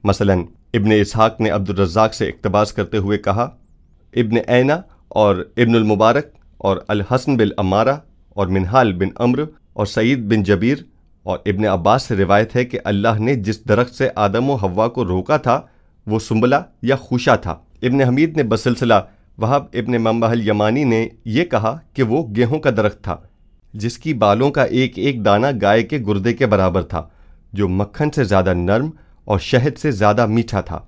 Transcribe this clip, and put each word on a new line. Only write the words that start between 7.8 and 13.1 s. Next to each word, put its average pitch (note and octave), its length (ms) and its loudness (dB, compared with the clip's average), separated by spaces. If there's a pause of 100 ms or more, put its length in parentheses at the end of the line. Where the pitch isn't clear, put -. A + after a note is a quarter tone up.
اور G2 180 -4
منہال G2 460 0
بن F2+ 220 -2
عمرو B2 300 0 (280)
اور G#2+ 120 -4
سعید A#2 460 -2
بن A2 120 2
جبیر G2+ 340 2 (480)
اور F#2+ 200 -4
ابن G#2 200 -2
عباس G2 380 2
سے A#2 120 -4
روایت G2+ 400 2
ہے B2 100 2
کہ - 180 -8
اللہ G#2+ 360 0